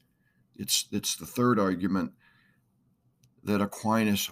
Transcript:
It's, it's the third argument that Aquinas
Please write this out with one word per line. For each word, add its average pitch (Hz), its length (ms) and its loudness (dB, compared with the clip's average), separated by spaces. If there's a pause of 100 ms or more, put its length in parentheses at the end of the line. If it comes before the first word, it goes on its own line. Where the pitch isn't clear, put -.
(560)
It's, - 360 -2
it's - 260 -2
the 82 80 -12
third 123 340 2
argument 98 540 0 (1300)
that 101 180 2
Aquinas 107 720 0